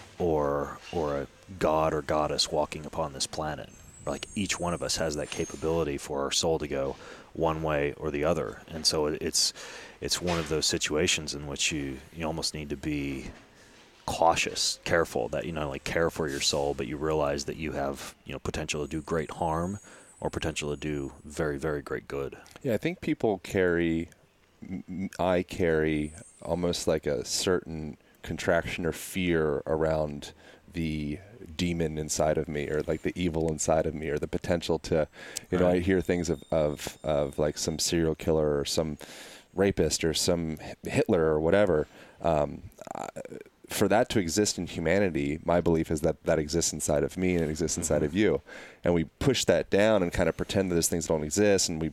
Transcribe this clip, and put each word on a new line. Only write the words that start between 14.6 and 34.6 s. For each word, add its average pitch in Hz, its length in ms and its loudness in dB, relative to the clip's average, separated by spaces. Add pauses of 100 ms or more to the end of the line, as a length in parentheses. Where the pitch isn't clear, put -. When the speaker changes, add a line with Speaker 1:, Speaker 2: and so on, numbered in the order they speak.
Speaker 1:
careful, 80 460 2
that - 160 -4
you 85 60 -4
not 76 120 -4
only 69 160 -4
care 82 320 0
for 76 180 -2
your 69 100 -6
soul, 71 360 0
but 69 100 -4
you 71 120 -6
realize 71 480 0
that - 120 -8
you 78 140 -4
have, 69 420 -6 (120)
you - 80 -10
know, - 60 -8
potential 78 440 -4
to 71 40 -4
do 78 140 -4
great 80 300 -4
harm 87 480 -2 (420)
or 78 80 -4
potential 76 400 -4
to 73 80 -2
do 71 340 -4 (120)
very, 73 340 -2
very 73 240 -4
great - 260 -8
good. - 300 -6 (240)
Speaker 2:
Yeah, 120 140 0
I - 20 0
think 170 240 -4
people 117 380 0
carry, 85 680 2 (520)
m-, - 260 -10
m-, 92 300 -6
I 90 240 2
carry 78 720 2 (300)
almost, 87 440 0
like, 80 200 2
a 64 180 0
certain 80 720 -2 (240)
contraction 85 640 0
or 80 60 2
fear 80 760 0
around 78 640 0 (400)
the 78 480 -2 (380)
demon 82 400 0
inside 76 400 2
of 76 120 0
me 73 200 -2
or, 76 160 0
like, 78 160 -2
the 80 140 -2
evil 82 340 0
inside 80 360 2
of 76 80 -2
me 78 160 -6
or 73 80 -2
the 78 100 -4
potential 87 520 0